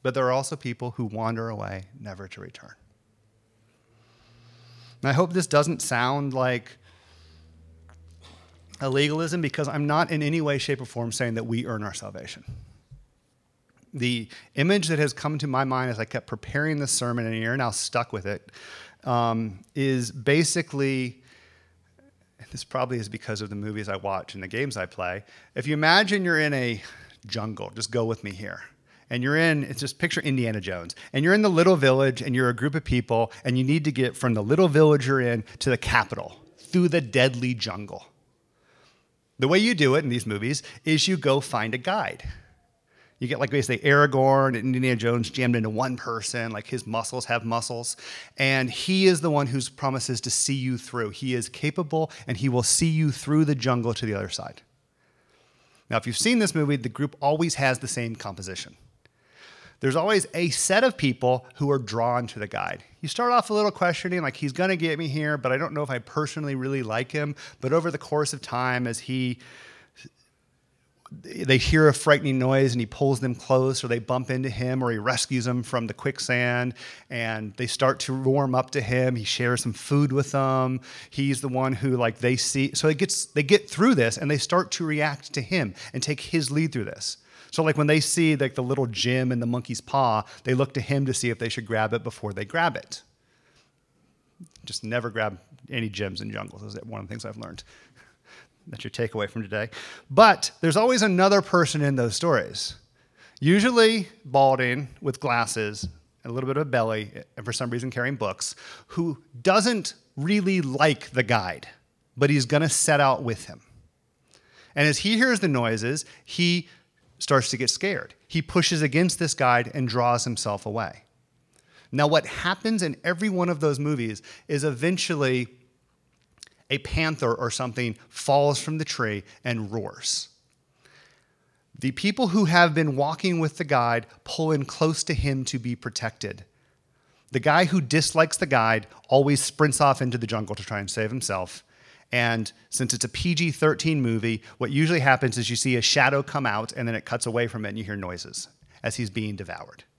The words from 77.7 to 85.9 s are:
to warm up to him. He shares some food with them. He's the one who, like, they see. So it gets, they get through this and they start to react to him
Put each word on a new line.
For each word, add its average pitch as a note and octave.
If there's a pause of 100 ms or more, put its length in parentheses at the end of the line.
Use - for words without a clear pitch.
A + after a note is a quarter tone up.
to C3
warm C3+
up B2+
to C#3+
him. B2+
He G#2+
shares B2
some A#2
food C#3+
with C#3+
them. C3 (300)
He's C#3
the C#3
one C3
who, B2+
like, A#2
they B2+
see. C3+
So -
it D3+
gets, -
they D3
get G3+
through G#3+
this A#2
and C#3+
they D3
start F3
to F3
react D3+
to C#3+
him B2 (180)